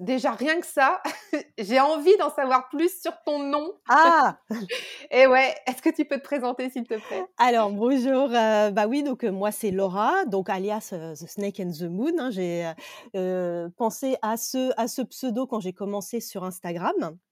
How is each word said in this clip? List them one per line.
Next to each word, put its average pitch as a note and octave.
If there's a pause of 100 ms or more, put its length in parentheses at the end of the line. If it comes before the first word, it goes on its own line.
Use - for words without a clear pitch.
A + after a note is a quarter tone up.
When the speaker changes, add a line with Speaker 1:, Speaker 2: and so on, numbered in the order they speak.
Speaker 1:
déjà B3
rien D4+
que E4+
ça, D4
<laughs> -
j'ai A3+
envie D#4
d'en D4+
savoir C4
plus D#4+
sur E4 (120)
ton D4
nom. D4 (160)
Speaker 2:
Ah ! D4+ (100)
Speaker 1:
<laughs> -
Et C4
ouais, B3+ (120)
est-ce B3+
que -
tu D#4
peux -
te C4+
présenter, B3+
s'il A#3+
te A3
plaît ? F#4 (140)
Speaker 2:
Alors, A#3
bonjour, B3+
euh, A3
bah G#3
oui, C#4+
donc, C#4
euh, A#3
moi, G3
c'est G#3
Laura, G3
donc G3
alias, G3+
euh, D#3+
The D#3
Snake G3+
and F3+
the D#3+
Moon, G#3+
hein. C4
J'ai, F3
euh, E3 (420)
euh, F3+
pensé B3+
à A3
ce, B3+
à A#3
ce -
pseudo B3
quand A3+
j'ai F3+
commencé G3+
sur G3
Instagram. F#3 (160)